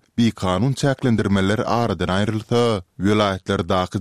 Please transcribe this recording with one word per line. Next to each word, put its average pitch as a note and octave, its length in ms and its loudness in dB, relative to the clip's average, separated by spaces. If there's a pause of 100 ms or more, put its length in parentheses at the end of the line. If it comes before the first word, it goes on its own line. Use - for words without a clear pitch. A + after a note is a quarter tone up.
(180)
bi A#2 120 4
kanun G2 420 0
çäklendirmeler A2 920 0
aradan G2+ 420 -2
aýrylsa, G#2+ 720 0 (180)
welaýatlardaky G2 1000 0